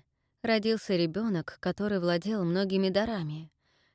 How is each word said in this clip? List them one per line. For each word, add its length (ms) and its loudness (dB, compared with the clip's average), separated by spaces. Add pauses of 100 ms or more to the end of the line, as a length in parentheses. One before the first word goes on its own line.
(420)
родился 540 0
ребёнок, 680 0
который 380 -2
владел 440 0
многими 460 2
дарами 600 -2 (460)